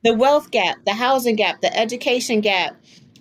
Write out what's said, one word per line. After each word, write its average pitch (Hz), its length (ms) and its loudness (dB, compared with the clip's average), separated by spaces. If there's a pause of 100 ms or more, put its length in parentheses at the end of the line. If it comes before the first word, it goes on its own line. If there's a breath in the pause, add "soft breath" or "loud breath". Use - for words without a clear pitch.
The 233 100 4
wealth 277 380 2
gap, 180 340 0
the 196 80 0
housing 247 420 0
gap, 196 260 -2
the - 160 -2
education 240 640 -2
gap, 190 380 -2 (440 loud breath)